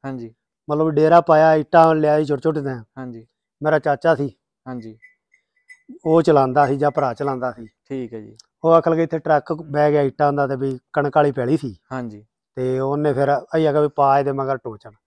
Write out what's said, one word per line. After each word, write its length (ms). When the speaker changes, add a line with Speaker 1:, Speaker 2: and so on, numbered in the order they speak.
Speaker 1:
ਹਾਂਜੀ। 300
Speaker 2:
ਮਤਲਬ 220
ਡੇਰਾ 300
ਪਾਇਆ, 340
ਇੱਟਾਂ 400
ਲਿਆਈ 300
ਛੋਟੇ 160
ਛੋਟੇ 220
ਤਾਂ। 140
Speaker 1:
ਹਾਂਜੀ। 280
Speaker 2:
ਮੇਰਾ 180
ਚਾਚਾ 360
ਸੀ। 140
Speaker 1:
ਹਾਂਜੀ। 300
Speaker 2:
ਉਹ 160
ਚਲਾਉਂਦਾ 440
ਸੀ 100
ਜਾਂ 140
ਭਰਾ 240
ਚਲਾਉਂਦਾ 380
ਸੀ। 140
Speaker 1:
ਠੀਕ 260
ਹੈ 60
ਜੀ। 160
Speaker 2:
ਉਹ 80
ਆਖਲ 220
ਕੇ 80
ਇੱਥੇ 160
ਟਰੱਕ 340
ਬਹਿ 400
ਗਿਆ 100
ਇੱਟਾਂ 300
ਦਾ 140
ਤੇ 100
ਵੀ 220
ਕਣਕ 240
ਵਾਲੀ 160
ਪੈਲੀ 240
ਸੀ। 180
Speaker 1:
ਹਾਂਜੀ। 320
Speaker 2:
ਤੇ 220
ਉਹਨੇ 340
ਫਿਰ 240
ਅਸੀਂ 320
ਆਖਿਆ 120
ਵੀ 80
ਪਾ 300
ਇਹਦੇ 140
ਮਗਰ 240
ਟੋਚਣ। 340